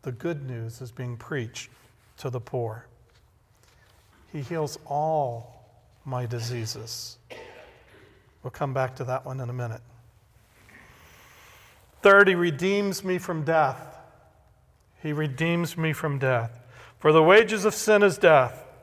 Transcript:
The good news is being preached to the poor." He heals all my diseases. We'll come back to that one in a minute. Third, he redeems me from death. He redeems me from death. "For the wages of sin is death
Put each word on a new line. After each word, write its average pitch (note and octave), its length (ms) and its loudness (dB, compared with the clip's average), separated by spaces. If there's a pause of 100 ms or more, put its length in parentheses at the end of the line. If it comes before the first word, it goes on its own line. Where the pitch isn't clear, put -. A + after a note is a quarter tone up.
The C3+ 100 -10
good C#3 380 -8
news A#2 320 -10
is A#2+ 100 -16
being B2 240 -10
preached - 540 -10 (480)
to C3 120 -10
the B2 120 -10
poor." A#2 460 -10 (1400)
He D3+ 140 -14
heals D3+ 440 -8
all C#3+ 800 -6 (400)
my B2+ 220 -8
diseases. A#2 920 -10 (1300)
We'll B2+ 80 -12
come C3+ 220 -8
back C3 220 -4
to - 80 -10
that B2+ 200 -6
one C3 160 -12
in A#2+ 100 -10
a B2 40 -10
minute. A#2+ 300 -10 (2250)
Third, G3+ 260 10
he F#3+ 60 4
redeems F3+ 680 -2
me F#3 160 -2
from E3 240 -8
death. D3+ 560 -2 (1000)
He D3+ 140 -8
redeems D#3+ 640 -4
me D#3+ 160 -2
from C#3+ 260 -6
death. B2 400 -2 (400)
"For D#3 120 4
the D#3+ 120 8
wages G3+ 420 6
of G#3+ 80 2
sin G#3 300 4
is F#3 140 4
death C#3+ 480 4 (180)